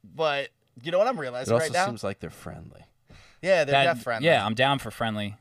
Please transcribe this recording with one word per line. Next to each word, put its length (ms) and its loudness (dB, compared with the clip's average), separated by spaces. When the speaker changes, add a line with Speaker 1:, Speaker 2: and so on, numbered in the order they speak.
Speaker 1:
but 460 -4
you 80 -8
know 80 0
what 80 4
I'm 120 -2
Speaker 2:
It 20 -8
Speaker 1:
realizing 320 -4
Speaker 2:
also 140 4
Speaker 1:
right 60 -4
now? 120 2
Speaker 2:
seems 180 -6
like 180 -6
they're 100 -10
friendly. 560 -18
Speaker 1:
Yeah, 220 4
they're 200 4
Speaker 3:
That, 120 2
Speaker 1:
def 60 -12
friendly. 240 -2
Speaker 3:
yeah, 200 4
I'm 80 -2
down 240 2
for 120 -10
friendly. 500 -4